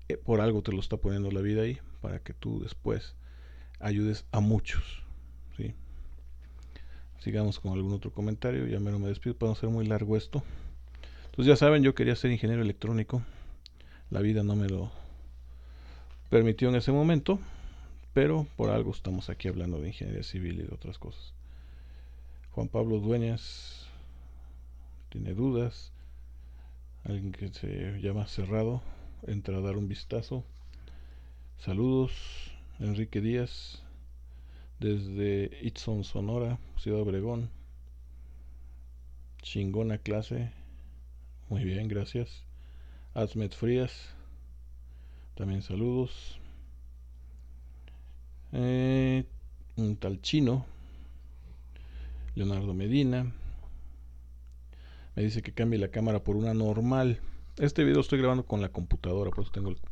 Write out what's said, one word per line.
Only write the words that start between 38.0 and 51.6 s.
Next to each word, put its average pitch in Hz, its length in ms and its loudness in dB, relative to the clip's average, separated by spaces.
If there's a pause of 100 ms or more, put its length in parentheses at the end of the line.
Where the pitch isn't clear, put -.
Chingona 107 560 0
clase. 120 540 -2 (1000)
Muy 98 160 0
bien, 98 220 0
gracias. 104 580 -2 (680)
Asmet 107 400 0
Frías, - 640 2 (1200)
también 98 260 0
saludos. 123 800 0 (2250)
Eh, 131 720 4 (500)
un 107 220 2
tal 98 240 -2
Chino, 131 440 4 (1700)